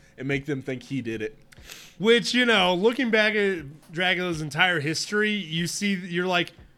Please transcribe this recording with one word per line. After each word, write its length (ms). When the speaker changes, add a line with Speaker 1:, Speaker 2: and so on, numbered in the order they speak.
Speaker 1:
and 100
make 200
them 160
think 200
he 180
did 200
it." 160
Speaker 2:
Which, 340
you 120
know, 280
looking 380
back 240
at 560
Dracula's 500
entire 380
history, 540
you 340
see, 260
you're 340
like, 260